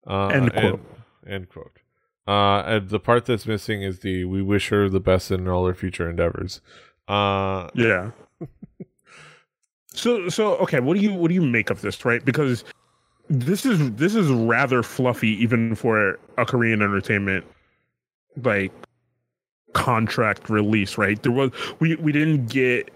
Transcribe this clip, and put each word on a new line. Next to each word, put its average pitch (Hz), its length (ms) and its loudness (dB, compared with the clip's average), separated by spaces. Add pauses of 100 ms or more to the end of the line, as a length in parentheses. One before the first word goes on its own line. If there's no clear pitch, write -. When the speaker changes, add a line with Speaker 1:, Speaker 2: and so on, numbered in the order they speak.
Speaker 1:
Uh, 98 220 -2
Speaker 2:
End 123 240 2
quote. 110 120 0 (600)
Speaker 1:
and, 95 80 -14
end 95 160 -10
quote. - 300 -20 (480)
Uh, 101 400 2
and 101 220 -2
the 104 120 -2
part 120 260 2
that's 117 200 -2
missing 107 360 -4
is 95 180 -6
the, 92 240 -4
"We 95 180 -4
wish 98 280 0
her 101 180 4
the 95 120 0
best 92 300 2
in 92 160 -2
all 90 200 0
her 92 80 0
future 87 360 -6
endeavors." 85 500 -4 (460)
Uh, 98 680 -2
Speaker 2:
Yeah. 107 360 0 (300)
Speaker 1:
<laughs> 165 60 -10 (1500)
Speaker 2:
So, 220 340 -2
so, 202 300 0
okay, 170 200 2
what 127 160 2
do 202 80 2
you, 208 100 2
what 175 140 0
do 165 80 2
you 185 80 2
make 120 280 2
of - 100 -2
this, - 240 -6
right? 120 200 0
Because 131 380 0 (680)
this 151 380 0
is, 160 300 2
this 170 180 0
is 190 160 2
rather 120 540 2
fluffy 123 460 0 (120)
even 113 320 2
for 107 460 0 (160)
a 120 100 2
Korean 113 360 0
entertainment, 98 640 0 (1000)
like, 101 260 0 (1000)
contract 113 800 0
release, 107 480 2
right? 107 220 0
There 127 120 0
was, 135 180 2 (300)
we, 160 160 0
we 156 160 -2
didn't 147 340 0
get 123 500 0